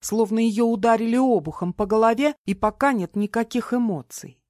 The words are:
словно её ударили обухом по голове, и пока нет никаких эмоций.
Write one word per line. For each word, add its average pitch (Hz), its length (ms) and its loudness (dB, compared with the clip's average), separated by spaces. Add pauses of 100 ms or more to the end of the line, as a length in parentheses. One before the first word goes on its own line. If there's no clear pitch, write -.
словно 220 380 0
её 226 260 2
ударили 226 520 2
обухом 190 580 0
по 214 100 -2
голове, 226 500 2 (120)
и 196 80 -2
пока 214 380 0
нет 196 240 -4
никаких 226 580 -4
эмоций. 190 760 -6